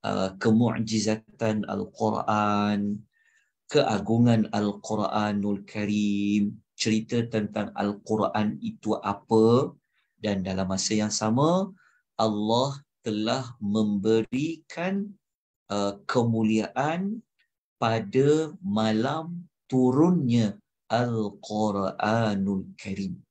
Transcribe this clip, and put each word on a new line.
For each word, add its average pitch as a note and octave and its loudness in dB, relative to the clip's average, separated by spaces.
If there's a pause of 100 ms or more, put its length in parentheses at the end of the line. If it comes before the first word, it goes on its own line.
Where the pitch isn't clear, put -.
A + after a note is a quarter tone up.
uh, G2 -2
kemu'jizatan A2 0
Al-Quran, G#2 0 (720)
keagungan A2+ 4
Al-Quranul G#2 -2
Karim, G#2 -2 (160)
cerita A2+ -2
tentang G#2 -4
Al-Quran G#2 -2
itu A2 -6
apa, A2+ 2 (520)
dan G2 -2
dalam F#2+ -2
masa F#2+ -2
yang G#2+ -2
sama, D3 2 (480)
Allah A2+ 0 (240)
telah A#2 -4
memberikan, A2+ -2 (640)
uh, G2+ -2
kemuliaan B2 0 (640)
pada C3 2
malam A#2 -2 (240)
turunnya B2+ 4 (320)
Al-Quranul G#2+ -2
Karim. F#2+ -8 (120)